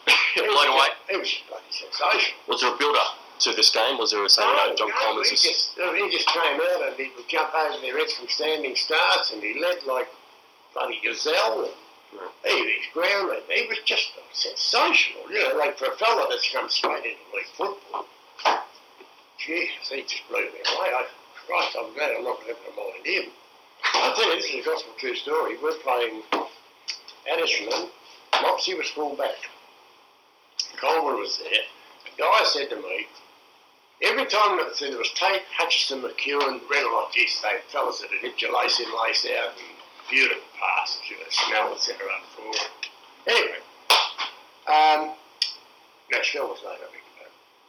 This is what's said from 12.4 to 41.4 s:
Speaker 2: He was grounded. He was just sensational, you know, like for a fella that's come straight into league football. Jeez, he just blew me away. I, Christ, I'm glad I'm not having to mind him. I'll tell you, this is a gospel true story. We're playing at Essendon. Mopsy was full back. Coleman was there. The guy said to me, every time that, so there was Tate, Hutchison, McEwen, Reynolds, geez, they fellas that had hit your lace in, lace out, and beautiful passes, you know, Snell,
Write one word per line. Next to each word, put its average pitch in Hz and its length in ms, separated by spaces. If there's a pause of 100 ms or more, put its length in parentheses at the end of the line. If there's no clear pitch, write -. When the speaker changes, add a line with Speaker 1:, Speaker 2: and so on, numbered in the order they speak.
Speaker 2:
He - 160
was - 320
grounded. 190 560
He 226 160
was 226 200
just - 260 (220)
sensational, - 1000
you 202 100
know, 139 160
like 143 220
for 135 60
a 123 120
fella 214 320
that's 120 220
come 127 180
straight 120 340
into 117 300
league 98 140 (100)
football. - 480 (400)
Jeez, - 1200 (220)
he 135 140
just - 260
blew 120 120
me - 40 (160)
away. - 320
I, 123 120 (420)
Christ, 175 320
I'm 113 160
glad 143 200
I'm 117 80
not 120 180
having 117 140
to - 220
mind 98 280
him. 185 260 (640)
I'll - 200
tell 214 140
you, 165 60
this 185 180
is 127 80
a 151 80
gospel - 300
true 123 160
story. 143 460
We're 156 180
playing 120 420 (120)
at - 1080
Essendon. 160 500 (440)
Mopsy 185 440
was 147 140
full 147 240
back. 135 200 (1400)
Coleman 143 400
was - 200
there. 110 240 (420)
The - 160
guy 196 240
said 147 240
to 113 80
me, 110 300 (960)
every 226 220
time 196 320
that, 156 180
so 143 140
there 123 80
was 113 180
Tate, 190 280 (140)
Hutchison, 139 440
McEwen, 135 580 (100)
Reynolds, 117 460
geez, 123 260
they 104 180 (120)
fellas 131 300
that - 100
had - 100
hit 120 200
your 113 140
lace 117 240
in, 117 80 (160)
lace 113 220
out, 120 300
and - 540
beautiful - 340 (160)
passes, 92 500
you - 80
know, - 120
Snell, 110 440